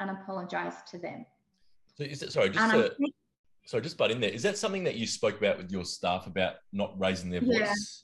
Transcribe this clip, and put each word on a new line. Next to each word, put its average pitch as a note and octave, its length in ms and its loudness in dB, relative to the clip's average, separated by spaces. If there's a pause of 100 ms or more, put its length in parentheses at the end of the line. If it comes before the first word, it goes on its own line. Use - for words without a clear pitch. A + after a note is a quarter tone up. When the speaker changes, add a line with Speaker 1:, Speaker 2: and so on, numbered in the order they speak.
Speaker 1:
and G3 100 -4
apologize F3+ 640 -2 (160)
to F3+ 80 -10
them. E3+ 260 -8 (720)
Speaker 2:
So D3 80 -6
is C#3 180 -8
it, - 100 -8
sorry, B2+ 180 4
just G#3 100 2 (120)
Speaker 1:
And - 0 -
I - 160 6
Speaker 2:
to, - 60 -4
Speaker 1:
think C#4+ 200 -2 (520)
Speaker 2:
sorry, A2+ 160 0
just D#3 140 -6
butt G#2+ 140 4
in A#2+ 100 0
there. G#2 100 2
Is A2 120 -6
that G3+ 160 0
something G3 260 -2
that C#3+ 120 0
you A2+ 100 -2
spoke G2+ 320 0
about G2+ 200 4
with F#2 120 -10
your F#2 140 -2
staff F#2+ 420 -2
about F#2 300 0 (160)
not - 260 -4
raising F#2 320 0
their F2+ 140 0
Speaker 1:
Yeah. A3+ 240 4
Speaker 2:
voice? G#3 360 -4